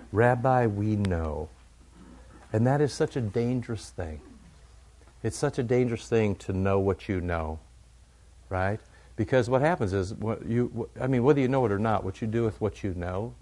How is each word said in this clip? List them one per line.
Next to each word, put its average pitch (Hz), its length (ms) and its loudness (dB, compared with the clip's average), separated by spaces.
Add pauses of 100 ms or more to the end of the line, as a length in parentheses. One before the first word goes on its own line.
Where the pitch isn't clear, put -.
(120)
"Rabbi, 123 540 4
we 104 300 0
know." 82 540 -2 (1000)
And 113 140 2
that 139 140 4
is 147 120 2
such - 240 -2
a 139 40 -2
dangerous 117 720 -2
thing. 80 300 -8 (1000)
It's 113 140 -4
such 143 220 -2
a 139 40 0
dangerous 120 460 0
thing 107 280 2
to - 160 -8
know 98 260 2
what 98 300 0
you 95 120 0
know, 82 380 -4 (920)
right? 95 320 -2 (360)
Because 117 340 2
what 131 100 4
happens 139 320 0
is, 98 220 -2
what - 320 -6
you, 120 240 0 (260)
wh-, - 60 -6
I 127 40 -2
mean, 127 180 2
whether 139 160 6
you 127 80 2
know 131 180 2
it 101 60 2
or 98 60 2
not, 107 260 2
what 95 180 -6
you 113 60 -2
do 117 160 0
with 107 160 -2
what - 240 -4
you 95 100 -2
know, 90 480 -6